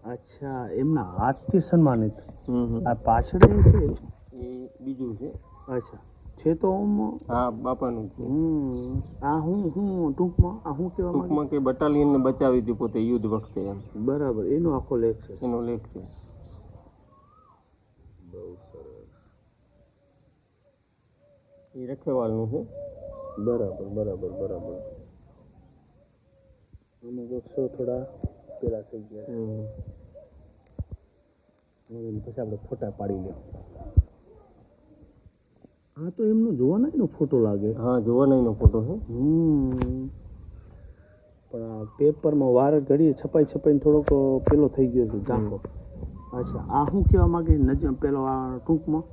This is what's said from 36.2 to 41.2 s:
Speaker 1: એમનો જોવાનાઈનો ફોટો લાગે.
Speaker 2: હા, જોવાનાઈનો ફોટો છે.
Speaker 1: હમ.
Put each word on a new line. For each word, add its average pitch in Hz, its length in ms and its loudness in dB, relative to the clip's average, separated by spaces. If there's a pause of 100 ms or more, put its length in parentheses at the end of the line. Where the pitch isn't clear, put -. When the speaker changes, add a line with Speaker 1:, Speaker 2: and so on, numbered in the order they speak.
Speaker 1:
એમનો 220 280 4
જોવાનાઈનો 196 540 2
ફોટો 139 340 2
લાગે. 104 320 2
Speaker 2:
હા, 120 280 0
જોવાનાઈનો 123 520 4
ફોટો 110 300 4
છે. 156 300 -6
Speaker 1:
હમ. 131 960 0 (1400)